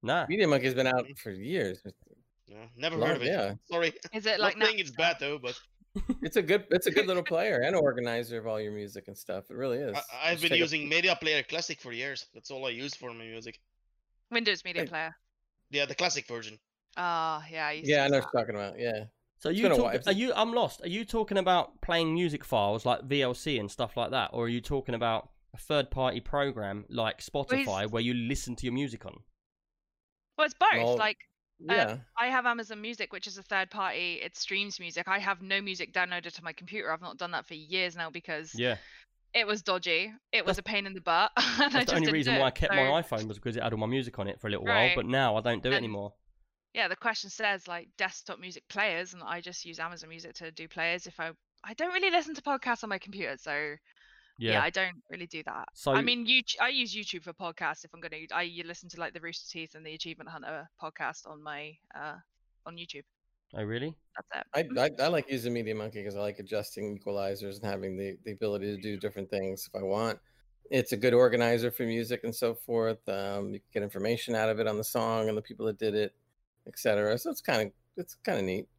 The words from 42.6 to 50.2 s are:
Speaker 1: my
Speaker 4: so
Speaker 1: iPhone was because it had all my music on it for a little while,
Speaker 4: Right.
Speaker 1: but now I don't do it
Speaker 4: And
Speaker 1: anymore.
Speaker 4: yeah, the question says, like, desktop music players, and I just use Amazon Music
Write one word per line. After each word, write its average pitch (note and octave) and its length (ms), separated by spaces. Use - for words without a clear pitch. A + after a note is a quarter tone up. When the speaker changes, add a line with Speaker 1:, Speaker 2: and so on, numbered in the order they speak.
Speaker 1:
my D#3+ 280
Speaker 4:
so - 140
Speaker 1:
iPhone A2 120
was G#2 100
because A2+ 180
it A#2 60
had A2+ 100
all A2 60
my G#2+ 80
music A#2+ 320
on G2 100
it - 120
for - 80
a - 20
little G2+ 160
while, A#3 80
Speaker 4:
Right. F#3 220
Speaker 1:
but A2+ 100
now B2+ 300
I A2 40
don't A#2 220
do B2+ 80
it C3 40
Speaker 4:
And A#2+ 100
Speaker 1:
anymore. G#2 280
Speaker 4:
yeah, G#3+ 120
the F3 100
question A3 340
says, G3+ 360
like, F3 220
desktop F#3+ 400
music F3+ 300
players, F#3 460
and F3 100
I F3 160
just F3 240
use E3 160
Amazon E3 300
Music E3 240